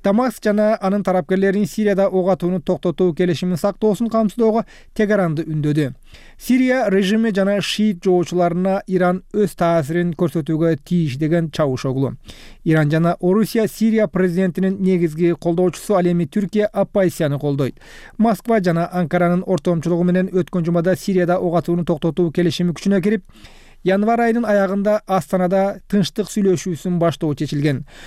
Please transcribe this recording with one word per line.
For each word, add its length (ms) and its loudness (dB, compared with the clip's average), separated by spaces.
Дамаск 400 0
жана 380 2
анын 240 -2
тарапкерлерин 600 0
Сирияда 420 0
ок 220 0
атууну 320 0
токтотуу 500 0
келишимин 460 -2
сактоосун 500 0
камсыздоого 560 0
Тегаранды 500 0
үндөдү. 480 -2
«Сирия 500 2
режими 460 2
жана 260 0
шиит 400 -2
жоочуларына 840 0
Иран 360 0
өз 180 0
таасирин 640 0
көрсөтүүгө 680 -2
тийиш», — 360 -2
деген 320 0
Чавушоглу. 640 -2
Иран 260 2
жана 300 0
Орусия 480 0
Сирия 400 0
президентинин 720 0
негизги 540 2
колдоочусу, 600 -2
ал 100 2
эми 180 2
Түркия 480 0
оппозицияны 680 0
колдойт. 380 -2
Москва 460 2
жана 160 0
Анкаранын 680 0
ортомчулугу 600 0
менен 240 2
өткөн 360 -2
жумада 320 0
Сирияда 420 0
ок 180 -2
атууну 280 -2
токтотуу 460 -2
келишими 400 0
күчүнө 320 0
кирип, 220 0
январь 380 2
айынын 260 0
аягында 600 2
Астанада 720 0
тынчтык 400 0
сүйлөшүүсүн 720 0
баштоо 340 0
чечилген. 500 -2